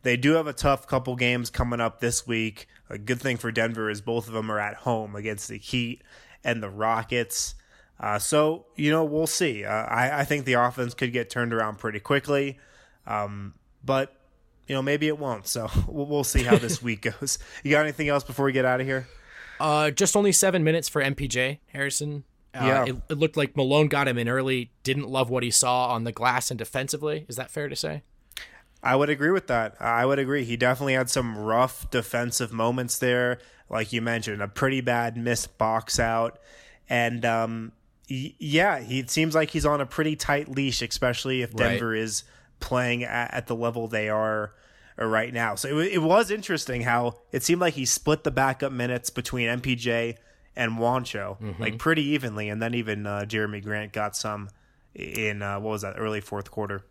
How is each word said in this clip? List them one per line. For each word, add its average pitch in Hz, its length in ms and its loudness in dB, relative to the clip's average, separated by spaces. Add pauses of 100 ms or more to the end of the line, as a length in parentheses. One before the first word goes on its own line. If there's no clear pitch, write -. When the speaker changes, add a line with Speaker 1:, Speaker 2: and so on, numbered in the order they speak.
Speaker 1:
They 123 120 4
do 135 180 4
have 160 140 4
a 143 60 -6
tough - 340 2
couple 127 300 0
games 123 320 2
coming 120 320 -2
up 113 180 -2
this 120 260 0
week. 113 420 -4 (220)
A 110 80 -10
good 117 240 -4
thing 131 140 0
for 117 160 -6
Denver 113 380 0
is 104 100 -4
both 117 280 -2
of 110 60 -10
them 110 160 -4
are 107 100 -2
at 104 160 -4
home 110 400 -2
against 104 340 -8
the 110 80 -10
Heat 117 440 -4 (420)
and 113 200 0
the 101 60 -6
Rockets. 113 880 -2 (440)
Uh, 104 180 -2
so, 151 500 2 (100)
you 147 140 2
know, 160 120 4
we'll 156 240 0
see. 120 380 -2
Uh, 104 60 -6
I, 120 500 0
I - 20 2
think 143 220 0
the 131 80 2
offense 123 400 2
could 123 180 -2
get 120 180 -2
turned 120 240 -2
around 107 260 -2
pretty 107 200 -4
quickly. 139 580 0 (480)
Um, 104 500 -6 (280)
but, 135 320 0 (520)
you 139 80 -4
know, 135 60 0
maybe 147 280 0
it 151 100 -2
won't. 120 280 -6
So 110 220 -4 (100)
<laughs> - 80 0
we'll, 143 180 -4
we'll 147 180 0
see 127 200 2
how 196 140 8
this 123 240 0
Speaker 2:
<laughs> - 0 -
Speaker 1:
week 113 200 -4
goes. - 360 -4 (260)
You 139 80 0
got 151 120 6
anything 151 240 -2
else 139 160 2
before 139 220 -2
we 135 80 4
get 131 100 4
out 127 160 2
of 131 80 -2
here? 131 180 -2 (540)
Speaker 2:
Uh, 151 320 4
just 190 240 2
only 202 160 6
seven 180 320 4
minutes 156 240 2
for 147 140 0
M 135 140 2
P 143 120 -4
J, 127 400 0
Harrison. 143 560 -4 (320)
Uh, 127 100 -2
Speaker 1:
Yeah. 131 200 4
Speaker 2:
it, 127 100 -4 (140)
it 151 80 -2
looked 156 180 2
like 143 220 0
Malone 143 320 4
got 139 180 2
him 120 100 0
in 117 120 0
early, 131 420 0 (120)
didn't 135 260 -2
love 131 200 2
what 123 140 0
he 120 80 0
saw 123 380 4
on 117 160 0
the 117 80 -4
glass 123 360 2
and 123 80 -4
defensively. 143 680 -4
Is 120 80 -10
that 127 160 -8
fair 147 160 -6
to 139 80 -8
say? 151 280 -6 (800)
Speaker 1:
I 127 140 4
would 143 140 6
agree 151 220 2
with 190 160 2
that. 113 340 0
I 117 240 4
would 139 140 4
agree. 135 260 0
He 117 100 -2
definitely 127 380 2
had 131 160 2
some 117 280 0
rough 110 540 2
defensive 120 600 -2
moments 120 460 0
there. 123 400 2 (300)
Like 110 220 -2
you 117 100 -2
mentioned, 113 400 -2
a 101 60 -2
pretty 135 320 0
bad 120 380 0
missed 117 400 -2
box 110 420 0
out. 113 400 0 (480)
And, 120 380 0
um, 113 480 0 (360)
y-, 135 300 -8
yeah, 156 400 2
he, 123 200 -4
it 127 100 -6
seems 156 260 0
like 156 140 4
he's 147 160 -2
on 147 160 4
a 135 40 0
pretty 156 300 0
tight 147 320 0
leash, 135 340 -2
especially 127 600 -2
if 113 80 -4
Speaker 2:
Right. 113 220 -2
Speaker 1:
Denver 110 220 -2
is 110 300 -4 (380)
playing 123 420 0
at, 120 300 -4
at 123 140 -6
the 117 100 -2
level 117 320 -2
they 107 180 -2
are, 107 460 -2 (440)
uh, 113 80 -4
right 110 280 0
now. 117 220 0
So 135 120 -6
it, 139 60 -2
wa-, 151 80 2
it 185 200 2
was 190 300 4
interesting 147 520 -4
how 120 340 2 (160)
it 131 100 -2
seemed 175 160 2
like 170 140 2
he 135 120 -6
split - 380 0
the 147 80 0
backup 135 400 0
minutes 123 380 -2
between 120 400 -2
M 123 100 0
P 127 160 0
J 117 400 0 (400)
and 113 240 -2
Juancho, 117 640 -2
Speaker 2:
Mm-hmm. 104 200 -8
Speaker 1:
like, 113 180 -4
pretty 160 240 2
evenly. 123 440 -2
And 107 140 -4
then 117 140 -2
even, 107 300 -4
uh, 101 200 -4
Jeremy 107 340 -4
Grant 104 320 -6
got 104 240 -4
some 104 340 -6 (460)
in, 107 460 -4
uh, 101 180 -4
what 107 120 -4
was 104 100 -4
that, 98 160 -8
early 107 240 -4
fourth 101 280 -8
quarter. 101 420 -6